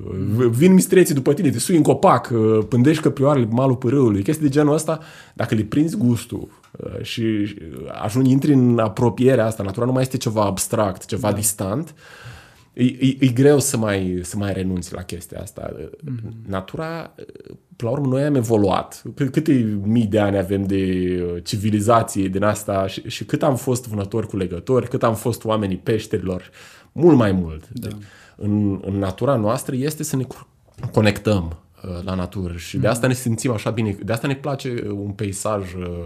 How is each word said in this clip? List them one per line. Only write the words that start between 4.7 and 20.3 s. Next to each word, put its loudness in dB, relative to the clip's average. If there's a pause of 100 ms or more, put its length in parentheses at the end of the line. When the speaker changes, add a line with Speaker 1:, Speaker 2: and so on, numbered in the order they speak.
Speaker 2:
ăsta, -2 (340)
dacă -2
le 2
prinzi 0
gustul, -2 (240)
uh, -12
și, -2
și, -8 (260)
uh, -12 (140)
ajungi, 2
intri 4
în 4
apropierea 2
asta, -4
natura -4
nu 0
mai 2
este -2
ceva 0
abstract, -2
ceva -4
Speaker 1:
Da. 0
Speaker 2:
distant, -4 (800)
e, 0
e, 2
e -8
greu 4
să -2
mai, 0
să -10
mai -4
renunți -4
la -10
chestia -12
asta. -12 (320)
Speaker 1:
Mhm. -10 (140)
Speaker 2:
Natura, -8 (640)
până -4
la 0
urmă, -2
noi 2
am 2
evoluat. 2 (120)
C-, 0
câte 2
mii 4
de 2
ani 2